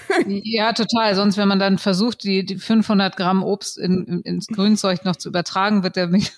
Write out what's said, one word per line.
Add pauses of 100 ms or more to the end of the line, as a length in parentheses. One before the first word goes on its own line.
(440)
Ja,
total.
Sonst,
wenn
man
dann
versucht,
die,
die
fünfhundert
Gramm
Obst
in,
in,
ins
Grünzeug
noch
zu
übertragen,
wird
der
Mi-,